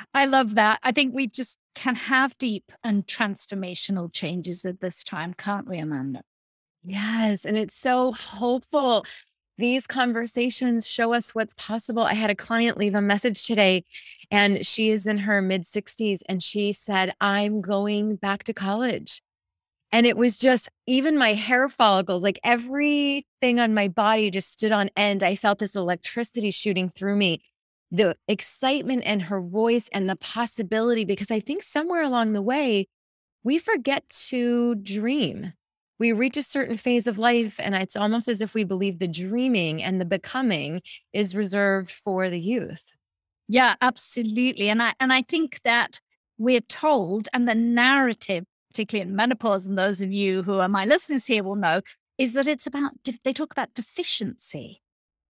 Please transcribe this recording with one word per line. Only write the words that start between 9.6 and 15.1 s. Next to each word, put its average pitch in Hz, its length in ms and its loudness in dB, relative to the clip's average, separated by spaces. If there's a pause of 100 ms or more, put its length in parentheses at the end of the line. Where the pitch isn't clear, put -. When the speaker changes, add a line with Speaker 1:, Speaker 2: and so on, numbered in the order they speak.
Speaker 2:
conversations 240 960 0
show 233 280 0
us 233 200 -2
what's 220 200 -4
possible. 226 500 -4
I 202 100 4
had 214 160 2
a 208 60 0
client 233 420 0
leave 208 160 2
a 208 80 2
message 202 460 0
today, 190 380 4 (440)
and 202 360 4
she 220 240 2
is 214 180 0
in 208 120 0